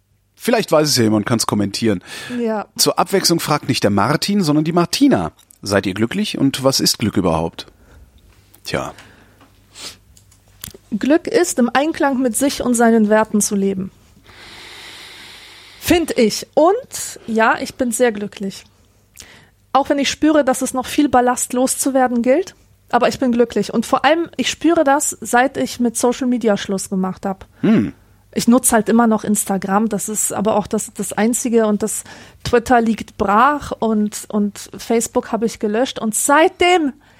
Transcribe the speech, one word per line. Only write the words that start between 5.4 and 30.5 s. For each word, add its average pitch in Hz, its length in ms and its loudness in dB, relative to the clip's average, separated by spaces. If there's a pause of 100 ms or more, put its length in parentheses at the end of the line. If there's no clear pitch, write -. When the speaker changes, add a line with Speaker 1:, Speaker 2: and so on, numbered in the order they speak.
Speaker 1:
Seid 98 240 0
ihr 92 80 -2
glücklich 120 420 -2
und 135 260 0
was 131 180 2
ist - 180 0
Glück 104 180 0
überhaupt? 85 500 -2 (1000)
Tja. - 280 -6 (2000)
Speaker 2:
Glück 302 280 2
ist, - 320 -2
im 233 140 2
Einklang 277 480 0
mit 247 160 -2
sich - 260 -2
und 240 120 0
seinen 226 340 4
Werten 214 320 2
zu 208 160 -2
leben. 190 340 -2 (1900)
Find - 360 0
ich. - 380 0
Und 392 720 0
ja, 226 340 2
ich 262 140 -8
bin 247 180 -2
sehr 240 200 2
glücklich. 202 520 -10 (1080)
Auch 269 160 0
wenn 285 100 0
ich 277 120 -2
spüre, 302 340 2
dass 262 180 0
es 262 120 -4
noch 254 120 -4
viel 294 220 0
Ballast 247 440 2
loszuwerden 254 680 0
gilt, 277 320 0 (360)
aber 226 180 2
ich 220 100 -4
bin 254 140 0
glücklich. 233 420 0
Und 233 120 -2
vor - 180 0
allem, 320 320 2
ich - 140 -2
spüre 320 340 2
das, 269 360 0
seit 247 360 0
ich 254 240 -4
mit 233 160 0
Social 247 320 0
Media 226 280 0
Schluss - 340 -6
gemacht 185 360 -4
hab. 196 200 -8 (160)
Speaker 1:
Hm. 185 300 2 (440)
Speaker 2:
Ich 226 120 0
nutze 240 260 4
halt 214 140 2
immer 233 180 4
noch 220 180 2
Instagram, 202 640 -2
das 202 200 -4
ist 214 240 -4
aber 214 240 0